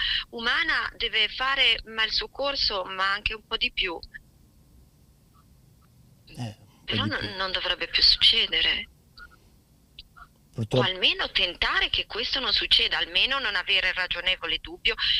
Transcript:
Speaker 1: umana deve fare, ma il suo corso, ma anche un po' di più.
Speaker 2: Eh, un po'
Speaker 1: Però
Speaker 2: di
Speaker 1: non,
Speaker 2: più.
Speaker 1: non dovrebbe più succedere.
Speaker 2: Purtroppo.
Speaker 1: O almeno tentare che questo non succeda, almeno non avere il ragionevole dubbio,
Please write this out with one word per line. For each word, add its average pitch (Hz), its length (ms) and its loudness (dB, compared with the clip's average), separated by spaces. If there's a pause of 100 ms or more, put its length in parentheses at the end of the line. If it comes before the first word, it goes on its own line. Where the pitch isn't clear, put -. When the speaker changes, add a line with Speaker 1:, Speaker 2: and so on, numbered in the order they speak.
(320)
Speaker 1:
umana 254 640 0
deve 214 320 0
fare, 262 560 2
ma 220 180 -2
il 214 80 0
suo 214 180 0
corso, 269 540 -2
ma 190 280 -2
anche 208 220 -2
un 220 140 -12
po' 226 100 -4
di 240 140 -2
più. 175 260 -4 (2250)
Speaker 2:
Eh, - 80 -20
un 110 220 -8
po' - 280 -20
Speaker 1:
Però 233 180 -2
Speaker 2:
di 302 60 0
Speaker 1:
non, 285 100 -4
Speaker 2:
più. 208 180 -8
Speaker 1:
non 190 140 -4
dovrebbe 180 360 -4
più - 160 0
succedere. 165 840 4 (1700)
Speaker 2:
Purtroppo. 120 320 2
Speaker 1:
O 180 40 2
almeno 277 420 0
tentare 233 580 0
che - 160 0
questo 254 340 -4
non 233 140 -2
succeda, 185 440 2
almeno 190 420 0
non 214 160 -2
avere 185 340 0
il 175 60 0
ragionevole 175 640 -2
dubbio, 180 340 -4 (260)